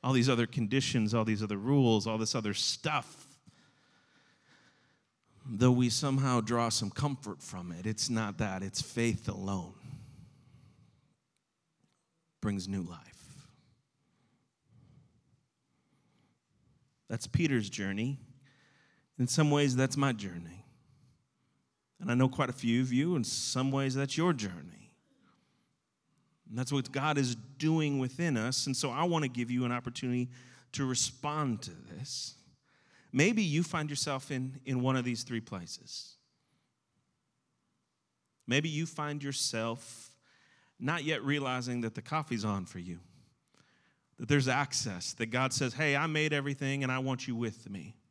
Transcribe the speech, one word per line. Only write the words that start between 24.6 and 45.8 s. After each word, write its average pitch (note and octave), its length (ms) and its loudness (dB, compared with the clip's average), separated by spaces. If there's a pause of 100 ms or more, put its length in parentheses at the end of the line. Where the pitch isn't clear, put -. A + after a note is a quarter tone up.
And A2 100 -8
that's B2+ 120 -2
what C#3 200 0
God D3 260 0
is B2+ 180 2 (220)
doing D3+ 400 2
within C3 400 0
us. A#2+ 300 0
And C3 100 -2
so C3+ 140 -2
I C#3 140 0
want E3 180 2
to C3+ 60 0
give A#2+ 200 -4
you B2 160 0
an A#2+ 60 0
opportunity B2 580 -2 (440)
to C3+ 120 -2
respond C3 800 -2
to F2+ 80 -12
this. - 640 -12 (760)
Maybe G#3 300 4
you D#3+ 220 2
find D#3 260 -2
yourself C#3 400 -4
in, C3 360 -6
in B2+ 160 0
one C3 140 4
of B2+ 100 2
these A#2+ 180 -2
three A#2 160 -4
places. - 760 -12 (2250)
Maybe D3 240 2
you D#3 160 -2
find D3 380 -6
yourself A#2 880 -4 (680)
not D3 240 -2
yet D3 200 -2
realizing B2+ 580 0
that A2+ 140 -4
the G#2+ 60 -8
coffee's B2 440 -4
on G2 200 0
for F#2 140 -12
you, F2 200 -10 (1200)
that A#2+ 80 -8
there's C#3 200 4
access, B2+ 680 -2
that A2+ 140 -4
God B2+ 260 0
says, - 200 0
"Hey, C#3+ 220 2